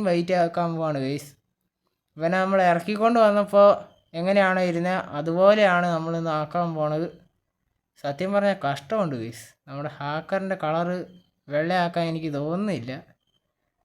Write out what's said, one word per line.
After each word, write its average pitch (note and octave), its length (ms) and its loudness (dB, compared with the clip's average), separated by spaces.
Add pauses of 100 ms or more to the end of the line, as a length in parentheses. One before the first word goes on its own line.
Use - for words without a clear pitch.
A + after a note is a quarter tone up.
വൈറ്റ് F3 340 0
ആക്കാൻ E3+ 340 0
പോവാണ്, D#3 300 -2
ഗൈസ്. C#3+ 240 -6 (880)
ഇവനെ E3 260 0
നമ്മൾ F#3+ 160 2 (120)
ഇറക്കിക്കൊണ്ട് G#3 540 0
വന്നപ്പോൾ G3+ 420 6 (520)
എങ്ങനെയാണോ F#3 420 2 (100)
ഇരുന്നത്, F3 280 0 (200)
അതുപോലെയാണ് F3+ 760 4
നമ്മളിന്ന് E3 440 -4
ആക്കാൻ E3+ 380 -2
പോണത്. D3+ 300 -2 (960)
സത്യം C#3+ 320 -4
പറഞ്ഞാൽ G3+ 300 0
കഷ്ടമുണ്ട്, D3 560 -4
ഗൈസ്. A#2 240 -12 (240)
നമ്മുടെ C#3+ 280 -10
ഹാക്കറിൻ്റെ E3+ 640 -6
കളറ് E3+ 320 -2 (580)
വെള്ളയാക്കാൻ E3+ 580 0
എനിക്ക് D#3+ 260 -6
തോന്നുന്നില്ല. D#3 540 -6 (920)